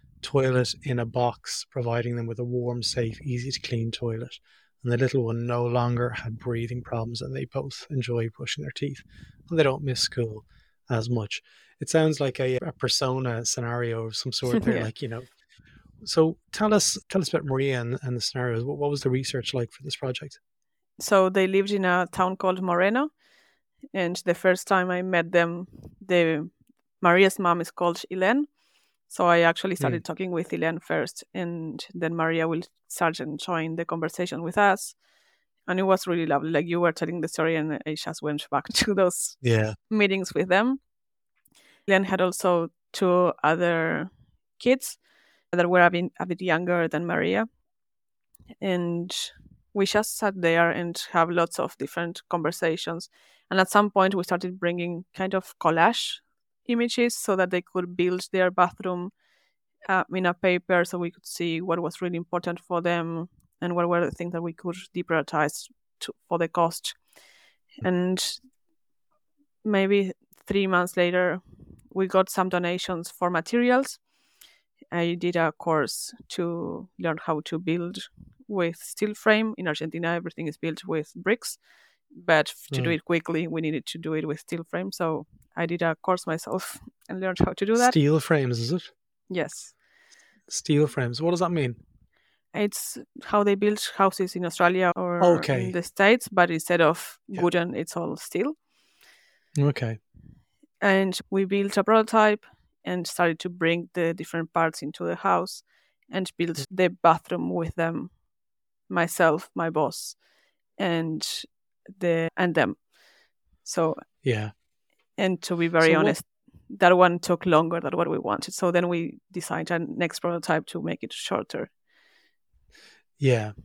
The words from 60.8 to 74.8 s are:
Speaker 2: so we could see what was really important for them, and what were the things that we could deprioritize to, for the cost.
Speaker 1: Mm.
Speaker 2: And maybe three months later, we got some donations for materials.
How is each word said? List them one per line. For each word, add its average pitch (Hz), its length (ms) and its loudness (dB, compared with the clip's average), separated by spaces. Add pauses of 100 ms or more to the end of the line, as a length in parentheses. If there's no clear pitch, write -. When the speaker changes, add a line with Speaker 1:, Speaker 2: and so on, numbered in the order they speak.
Speaker 2:
so 175 140 -8
we 170 120 -4
could - 140 -20
see 165 360 -4
what 180 180 0
was 170 220 -6
really 175 160 -2
important 175 420 -4
for 175 220 -4
them, 170 460 -2 (340)
and 175 140 -2
what 175 120 2
were 175 160 4
the - 80 0
things 175 220 -8
that 170 80 -4
we 165 120 -6
could 175 220 -6 (200)
deprioritize 156 760 -2 (320)
to, - 120 -10 (140)
for 175 100 -2
the 185 100 0
cost. - 480 -2 (880)
Speaker 1:
Mm. - 40 0
Speaker 2:
And 180 520 0 (1200)
maybe 196 480 2 (360)
three 196 200 2
months 180 300 2
later, 180 440 2 (520)
we 190 140 0
got 190 220 2
some 185 200 0
donations 175 600 -2
for 180 180 -2
materials. 240 720 0 (920)